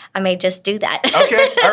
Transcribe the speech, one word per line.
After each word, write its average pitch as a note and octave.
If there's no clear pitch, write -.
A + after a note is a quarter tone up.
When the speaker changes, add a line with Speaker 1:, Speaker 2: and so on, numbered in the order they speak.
Speaker 1:
I F#3+
may F#3
just F#3
do G#3
that. -
Speaker 2:
Okay, B4+
all G4